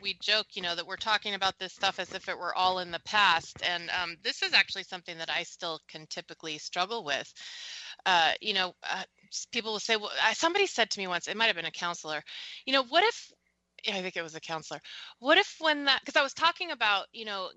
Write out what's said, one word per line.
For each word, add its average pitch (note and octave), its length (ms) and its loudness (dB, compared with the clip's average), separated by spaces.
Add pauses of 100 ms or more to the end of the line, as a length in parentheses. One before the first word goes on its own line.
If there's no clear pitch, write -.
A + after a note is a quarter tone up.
we G3 140 -4
joke, G#3 420 0
you F#3+ 60 -4
know, F3 120 -2
that E3+ 120 -4
we're F#3 100 -8
talking G#3 380 0
about F#3+ 240 0
this F#3 160 -8
stuff G3 260 0
as F3+ 140 -6
if F#3+ 140 -8
it E3 100 -4
were F3 160 -4
all F#3 260 2
in F3 100 -6
the E3+ 100 -4
past. F#3 640 2
And, E3+ 280 -2
um, E3+ 320 -2
this B3 200 -4
is F#4 120 0
actually F#3+ 300 2
something F3 340 -10
that D#3+ 120 -6
I E3 120 -2
still E3 460 -8
can D#3 200 -14
typically D#3+ 500 -10
struggle F#3+ 460 -4
with. C#3 280 -2 (760)
Uh, E3+ 340 6
you G#3 140 -4
know, F#3 200 0 (100)
uh, F#3+ 200 -4 (280)
s-, - 200 -8
people A3 200 -2
will G3+ 80 -4
say, A3+ 160 2
well, G#3 160 -6 (100)
I, A3 120 4
somebody F4+ 320 4
said A3+ 260 2
to G#3 80 -4
me F#3+ 60 -4
once, F3 220 -2
it G3 80 -6
might A3+ 100 4
have G3+ 100 2
been E3 100 -6
a D#3 60 -6
counselor, D#3+ 500 -4 (440)
you C4 60 0
know, C4+ 120 6
what D#4 200 4
if, - 260 0 (560)
yeah, G#3+ 100 -2
I F#3 60 0
think F#3 140 -4
it F3 60 -2
was D#3+ 140 -10
a D#3 40 -10
counselor. D#3 400 -8 (400)
What D4 180 8
if - 220 2
when D4+ 260 2
that, C4 200 4
'cause C#4 100 -2
I D4+ 60 8
was C4+ 120 0
talking E4+ 380 2
about, G#3+ 400 2
you A3+ 140 -12
know, G3 300 -6